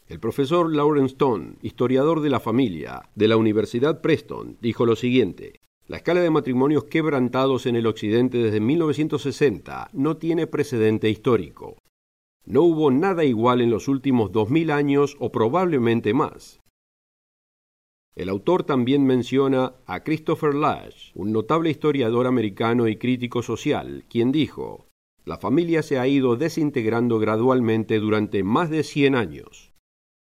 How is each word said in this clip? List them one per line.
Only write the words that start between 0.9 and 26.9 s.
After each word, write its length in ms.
Stone, 460
historiador 600
de 100
la 80
familia, 800
de 100
la 100
Universidad 640
Preston, 600
dijo 260
lo 80
siguiente: 640
"La 80
escala 240
de 100
matrimonios 540
quebrantados 840
en 80
el 140
occidente 500
desde 220
mil 180
novecientos 440
sesenta 680
no 260
tiene 280
precedente 640
histórico. 680
No 180
hubo 300
nada 320
igual 360
en 100
los 180
últimos 420
dos 200
mil 200
años 480
o 140
probablemente 840
más". 460
El 160
autor 340
también 400
menciona 680
a 180
Christopher 520
Lasch, 600
un 180
notable 360
historiador 580
americano 600
y 80
crítico 460
social, 680
quien 240
dijo, 540
"La 100
familia 460
se 160
ha 100
ido 280
desintegrando 840